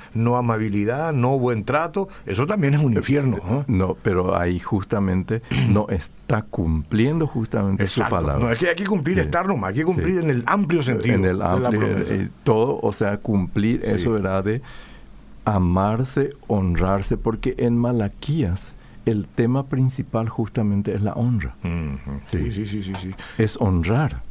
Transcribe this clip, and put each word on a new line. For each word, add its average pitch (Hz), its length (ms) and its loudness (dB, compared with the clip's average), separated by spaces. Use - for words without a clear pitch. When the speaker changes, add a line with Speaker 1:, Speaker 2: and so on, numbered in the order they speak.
Speaker 1:
no 117 220 2
amabilidad, 113 760 0
no 131 260 2
buen 120 260 0
trato. 160 440 -2
Eso 107 220 0
también 170 260 2
es 147 80 4
un 131 140 4
infierno, 131 440 2
¿eh? 117 280 -2
Speaker 2:
No, 92 360 2
pero 90 360 2
ahí 90 200 0
justamente 98 920 -2
<clears throat> 123 180 2
no 104 220 4
está - 520 -2
cumpliendo 107 840 0
justamente 104 600 -2
su - 120 0
Speaker 1:
Exacto. 110 160 2
Speaker 2:
palabra. 73 300 2
Speaker 1:
No, 117 40 2
es 117 80 0
que 175 120 2
hay 170 60 2
que 196 100 -4
cumplir, 185 320 0
Speaker 2:
Sí. - 80 2
Speaker 1:
estar 175 200 0
nomás, 123 240 0
hay 95 40 -4
que 143 100 0
cumplir 175 340 2
Speaker 2:
Sí. 165 60 0
Speaker 1:
en 156 60 2
el 120 160 2
amplio 170 360 2
sentido 117 340 2
Speaker 2:
En 95 80 4
el - 80 4
Speaker 1:
de - 20 2
la 92 180 0
Speaker 2:
amplio, 113 280 2
Speaker 1:
promesa. 104 340 0
Speaker 2:
eh, 95 140 -2
todo, 113 380 2
o 110 120 0
sea, 101 260 0
cumplir 104 640 0
Speaker 1:
Sí. 104 120 2
Speaker 2:
eso, 113 160 0
¿verdad? 95 320 0
De 113 180 -2
amarse, 104 840 2
honrarse, 92 720 0
porque 113 400 -2
en 120 180 2
Malaquías 120 960 -2
el 104 200 0
tema 123 380 0
principal 131 640 0
justamente 104 680 0
es 101 60 0
la 101 140 0
honra. 113 400 0
Speaker 1:
Ujú. 73 600 -4
Speaker 2:
Sí. 78 260 -4
Speaker 1:
Sí, - 20 -6
sí, 104 140 -4
sí, 101 160 -6
sí, 95 180 -6
sí. 92 140 -10
Speaker 2:
Es 110 200 0
honrar. 98 600 2